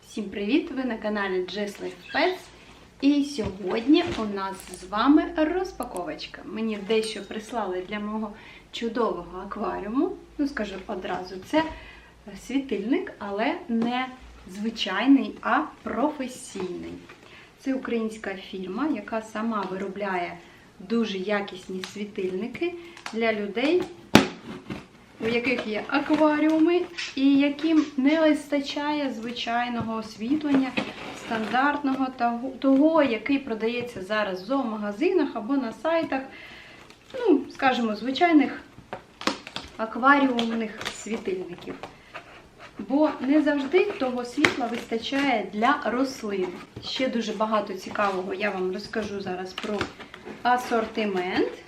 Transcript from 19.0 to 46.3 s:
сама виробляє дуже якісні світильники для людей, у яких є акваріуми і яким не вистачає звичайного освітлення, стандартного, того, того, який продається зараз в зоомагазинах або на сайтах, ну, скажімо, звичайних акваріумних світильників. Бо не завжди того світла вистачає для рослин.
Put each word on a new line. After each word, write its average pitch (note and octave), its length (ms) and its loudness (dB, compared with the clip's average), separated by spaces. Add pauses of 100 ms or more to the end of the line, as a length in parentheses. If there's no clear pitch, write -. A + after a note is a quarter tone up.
сама G#3+ 480 -4
виробляє F#3+ 680 -4 (400)
дуже G3+ 400 -2
якісні F#3+ 640 -4 (100)
світильники G#3 840 -4 (380)
для A3+ 200 2
людей, A3+ 500 2 (1400)
у A3 60 0
яких A#3+ 380 0
є G#3 220 -4
акваріуми D#4 960 4 (320)
і C#4 240 6
яким D4 460 4 (120)
не D4 240 4
вистачає D4 920 2
звичайного A#3 840 -4
освітлення, C4 760 0 (560)
стандартного, C4 800 2 (120)
того, A#3+ 400 0
того, D4 440 6
який C4+ 360 2
продається A3+ 640 -4
зараз F#3+ 400 -2
в - 20 -12
зоомагазинах B3 880 0
або A#3 220 -2
на A#3 160 -2
сайтах, D#4 480 0 (920)
ну, A#4 260 4 (140)
скажімо, A#3 400 2
звичайних C4+ 640 4 (1160)
акваріумних A#3 920 4 (240)
світильників. F#3 800 -6 (1040)
Бо C#4+ 320 2 (100)
не C#4+ 220 4
завжди D4 420 4
того B3+ 400 -2
світла C#4+ 420 2
вистачає A#3 840 -2
для B3 320 2
рослин. G#3+ 640 -2 (360)